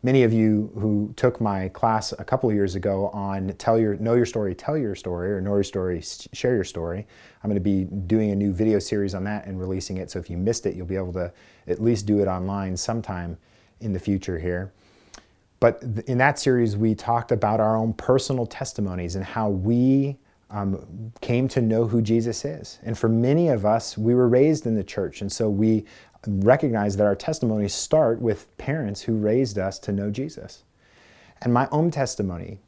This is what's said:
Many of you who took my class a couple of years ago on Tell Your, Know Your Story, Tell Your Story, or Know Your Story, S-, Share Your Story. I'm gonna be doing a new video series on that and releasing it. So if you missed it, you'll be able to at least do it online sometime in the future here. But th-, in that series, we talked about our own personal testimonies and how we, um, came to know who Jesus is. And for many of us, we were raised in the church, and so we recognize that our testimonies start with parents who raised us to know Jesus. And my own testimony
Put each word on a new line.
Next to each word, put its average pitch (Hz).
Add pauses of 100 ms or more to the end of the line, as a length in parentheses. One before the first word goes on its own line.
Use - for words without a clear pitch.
Many 131
of 113
you 107
who 104
took 123
my 98
class 110
a -
couple 131
of 107
years 98
ago 98
on 98
Tell 113
Your, 107
Know 110
Your 120
Story, 101
Tell 151
Your 107
Story, 90
or 95
Know 101
Your 101
Story, 92
S-, -
Share 127
Your 98
Story. 87 (380)
I'm 107
gonna 101
be 95
doing 101
a 98
new 101
video 107
series 101
on 95
that 104
and 92
releasing 92
it. 92
So 90
if 87
you 85
missed 104
it, 92
you'll 90
be 92
able 90
to 87 (340)
at 90
least 110
do 104
it 98
online 95
sometime 90 (440)
in 110
the 92
future 92
here. 90 (880)
But 117
th-, 113
in 123
that 139
series, 120
we 110
talked 117
about 110
our 110
own 113
personal 127
testimonies 90
and 95
how 110
we, 123 (320)
um, 101
came 127
to 131
know 113
who 113
Jesus 113
is. -
And 117
for 113
many 135
of 110
us, 113
we 113
were 123
raised 143
in 113
the 101
church, 92
and 98
so 110
we 107 (420)
recognize 104
that 104
our 101
testimonies 107
start 131
with 110
parents 135
who 113
raised 107
us 95
to -
know 98
Jesus. - (800)
And 120
my 127
own 160
testimony 95